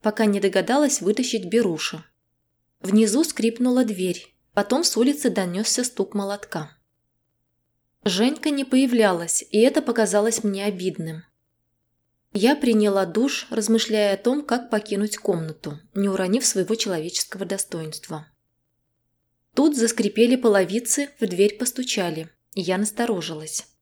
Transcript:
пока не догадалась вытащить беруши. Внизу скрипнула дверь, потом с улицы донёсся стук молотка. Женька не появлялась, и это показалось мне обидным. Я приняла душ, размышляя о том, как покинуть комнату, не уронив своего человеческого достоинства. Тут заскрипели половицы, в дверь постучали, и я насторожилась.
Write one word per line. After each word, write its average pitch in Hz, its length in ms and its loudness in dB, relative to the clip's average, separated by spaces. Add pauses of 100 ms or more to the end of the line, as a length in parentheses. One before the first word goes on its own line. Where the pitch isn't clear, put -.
пока 214 220 0
не 202 140 2
догадалась 196 600 2
вытащить 208 460 -2
беруши. 180 580 -2 (760)
Внизу 214 460 4
скрипнула 247 600 0
дверь, 185 480 -4 (220)
потом 247 300 0
с - 120 0
улицы 254 340 2
донёсся 185 520 -2
стук - 320 -4
молотка. 196 640 -6 (1300)
Женька 226 460 0
не 277 140 -2
появлялась, 226 840 2
и 208 80 2
это 269 240 4
показалось 220 600 0
мне 196 200 -4
обидным. 175 600 -6 (1080)
Я 226 220 4
приняла 214 500 2
душ, 208 460 -2
размышляя 220 640 0
о 190 80 -8
том, 269 220 0
как 247 260 -4
покинуть 208 460 -2
комнату, 160 640 -4 (140)
не 196 140 0
уронив 190 380 0
своего 196 300 0
человеческого 185 680 -6
достоинства. 160 840 -8 (1300)
Тут 294 220 4
заскрипели 226 600 2
половицы, 233 840 0
в 226 80 -2
дверь 190 320 2
постучали, 180 720 -4 (240)
и 196 60 -4
я 180 180 -2
насторожилась. 175 880 -4 (160)